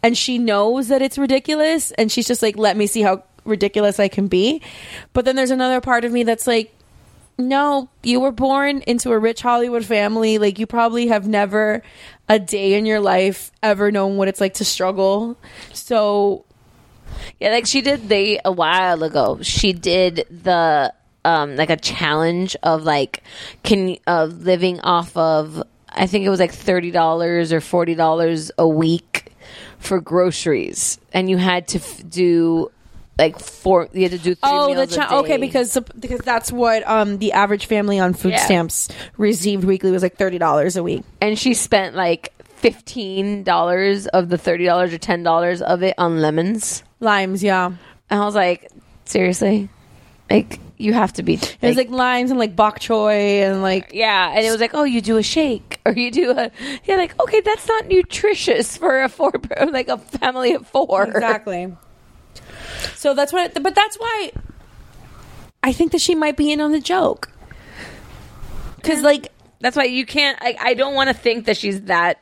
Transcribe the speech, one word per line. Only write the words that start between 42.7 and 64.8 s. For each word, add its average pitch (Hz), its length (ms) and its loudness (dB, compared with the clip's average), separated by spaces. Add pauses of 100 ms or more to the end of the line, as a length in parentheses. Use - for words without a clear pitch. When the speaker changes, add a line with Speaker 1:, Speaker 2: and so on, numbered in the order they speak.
Speaker 2:
dollars 185 640 0
of 185 240 2
the 175 80 0
thirty 175 260 0
dollars 180 300 2
or 165 40 -10
ten 175 240 -2
dollars 170 380 2
of 175 220 0
it 190 160 0
on 170 240 2
lemons. 170 600 -2 (180)
Speaker 1:
Limes, 196 420 0
yeah. 185 240 2 (440)
Speaker 2:
And 202 120 0
I - 20 0
was 208 120 -2
like, 180 340 0 (360)
"Seriously? 196 600 0 (640)
Like, - 300 2 (180)
you 208 140 0
have 220 220 2
to - 100 -6
be, 160 100 2
Speaker 1:
It - 60 -4 (200)
was, 240 160 2
Speaker 2:
like," 254 120 2
Speaker 1:
like, - 20 -12
limes 247 400 0
and, 262 80 0
like, 220 160 0
bok 214 240 2
choy 208 640 2
and, 196 180 0
like, 190 320 -2
Speaker 2:
Yeah, 196 400 2
and 220 140 2
it 226 60 2
was 226 80 0
like, 233 120 0
"Oh, 302 120 2
you 240 160 0
do 214 160 0
a 220 80 2
shake 277 600 -2
or - 60 2
you 240 220 -2
do 262 180 2
a," 247 220 0 (320)
yeah, 392 100 0
like, 359 260 -2
okay, 440 200 4
that's 427 260 -2
not 453 220 -2
nutritious - 880 2
for 262 260 2
a 262 60 0
four, 285 240 0 (200)
<laughs> 311 200 0
like, 254 160 -4
a 247 100 -2
family 254 560 0
of 240 140 -6
four. 190 340 0
Speaker 1:
Exactly. 208 720 -2 (1200)
So 285 200 0
that's 285 180 0
what, 349 280 0
but 381 140 -2
that's 427 220 2
why 453 340 -4 (1300)